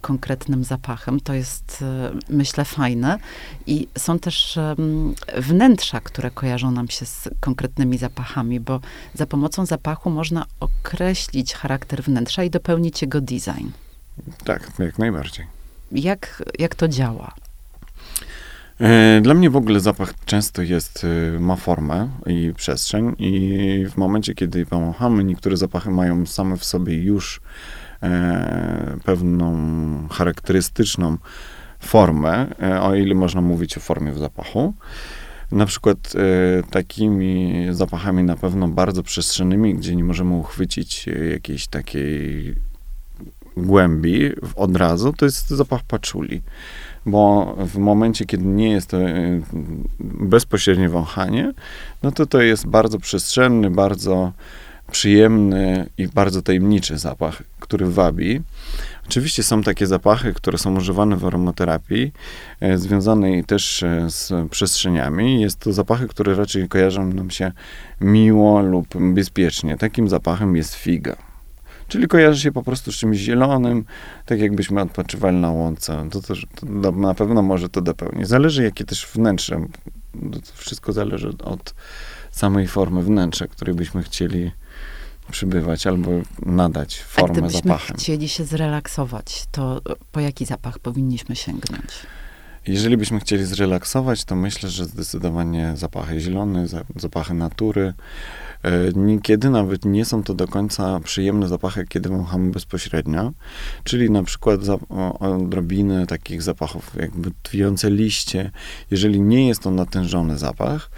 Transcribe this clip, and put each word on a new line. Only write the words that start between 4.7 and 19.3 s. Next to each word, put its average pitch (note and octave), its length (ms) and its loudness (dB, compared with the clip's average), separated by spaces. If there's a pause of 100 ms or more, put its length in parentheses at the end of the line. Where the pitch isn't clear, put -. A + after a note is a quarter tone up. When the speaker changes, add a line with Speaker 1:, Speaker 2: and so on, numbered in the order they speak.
Speaker 1:
wnętrza, F3 640 4
które B2 300 -6
kojarzą B2 400 -2
nam B2 180 -2
się - 180 -8
z - 220 -10 (120)
konkretnymi B2+ 580 -2
zapachami, B2 640 -4
bo C3 200 -4 (340)
za D3+ 120 -4
pomocą D3+ 400 -2
zapachu D#3 440 -4
można D#3+ 360 -2 (140)
określić E3 920 -2
charakter C3 480 -6
wnętrza B2+ 420 0
i F3+ 60 -2
dopełnić E3+ 520 0
jego D3 180 0
design. - 480 -6 (760)
Speaker 2:
Tak, - 340 -4
jak F2 200 -2
najbardziej. E2 480 -2 (460)
Speaker 1:
Jak, F3+ 500 -2 (160)
jak E3 160 0
to E3 140 2
działa? B2+ 460 -2 (1500)
Speaker 2:
E, A2 400 10
dla B2 140 8